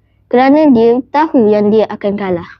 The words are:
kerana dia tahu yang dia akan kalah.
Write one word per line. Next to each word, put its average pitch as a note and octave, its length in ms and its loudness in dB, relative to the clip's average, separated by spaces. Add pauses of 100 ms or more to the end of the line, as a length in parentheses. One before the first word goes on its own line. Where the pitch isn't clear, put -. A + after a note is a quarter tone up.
(300)
kerana C#4 400 2
dia A#3 400 2
tahu C#4+ 400 0
yang G#3 240 0
dia G#3+ 160 0
akan G3+ 240 -6
kalah. F#3 460 -8